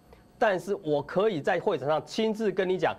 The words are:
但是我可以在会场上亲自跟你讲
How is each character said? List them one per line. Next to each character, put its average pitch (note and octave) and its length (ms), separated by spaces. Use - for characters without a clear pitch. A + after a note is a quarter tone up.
但 G#3 180
是 F3+ 180
我 D3 260
可 F#3+ 280
以 D#3 120
在 F3+ 180
会 F#3+ 180
场 B2+ 100
上 D3+ 180
亲 A3 280
自 G#3+ 180
跟 F#3+ 160
你 F#3 100
讲 C#3 220